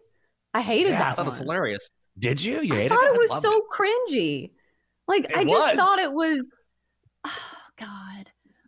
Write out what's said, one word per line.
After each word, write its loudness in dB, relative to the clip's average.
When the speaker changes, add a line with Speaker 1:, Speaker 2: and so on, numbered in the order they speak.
Speaker 1:
I -2
hated 0
Speaker 2:
Yeah, 0
Speaker 1:
that 0
Speaker 2:
I -8
thought -4
it -4
was -6
Speaker 1:
one. -8
Speaker 2:
hilarious. -4
Did -2
you? -4
You -2
Speaker 1:
I 2
Speaker 2:
hated 0
Speaker 1:
thought 4
Speaker 2:
it? 6
Speaker 1:
it 4
Speaker 2:
I 4
Speaker 1:
was 4
Speaker 2:
loved -2
Speaker 1:
so 4
Speaker 2:
it. 2
Speaker 1:
cringy. -2
Like, 2
Speaker 2:
It -4
Speaker 1:
I 2
just 4
Speaker 2:
was. 4
Speaker 1:
thought 4
it -2
was, -2
<sighs> -20
oh, -14
God. -18